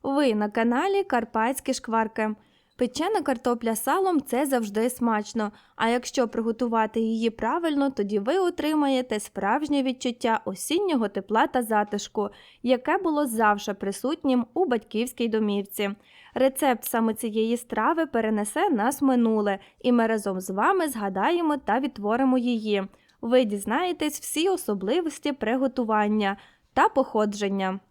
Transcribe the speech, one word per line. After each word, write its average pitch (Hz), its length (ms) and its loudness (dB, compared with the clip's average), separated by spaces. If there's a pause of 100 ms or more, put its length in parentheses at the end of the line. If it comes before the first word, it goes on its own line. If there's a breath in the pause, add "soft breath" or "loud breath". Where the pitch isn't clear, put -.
Ви 277 320 2
на 208 140 0
каналі 269 540 2
Карпатські 240 720 -2
Шкварки. 220 560 -2 (480 soft breath)
Печена 320 440 -2
картопля 233 540 -2
з - 80 -6
салом — 349 440 2
це 269 180 0
завжди 226 440 0
смачно, 220 640 -2 (240 soft breath)
а 226 140 0
якщо 240 380 0
приготувати 226 720 -2
її 226 300 0
правильно, 277 600 0
тоді 208 300 -2
ви 262 180 0
отримаєте 294 840 0
справжнє 269 640 -2
відчуття 240 640 -2
осіннього 277 600 0
тепла 214 400 0
та 254 160 0
затишку, 208 680 -2 (340 loud breath)
яке 254 340 2
було 302 300 0
завжди 214 460 0
присутнім 247 800 -2
у 370 120 2
батьківській 240 640 -2
домівці. 208 600 -2 (440 loud breath)
Рецепт 262 500 0
саме 226 300 0
цієї 226 440 -2
страви 294 480 -2
перенесе 220 640 0
нас 262 320 0
в 277 40 2
минуле, 220 540 2 (220 loud breath)
і 247 100 2
ми 226 160 4
разом 208 340 -2
з 185 80 -10
вами 311 380 2
згадаємо 254 720 0
та 226 220 0
відтворимо 254 580 2
її. 220 460 0 (380 soft breath)
Ви 247 240 4
дізнаєтесь 294 720 -2
всі 330 300 -2
особливості 285 840 -2
приготування 214 1040 0 (360 loud breath)
та 403 160 4
походження. 202 920 0 (120)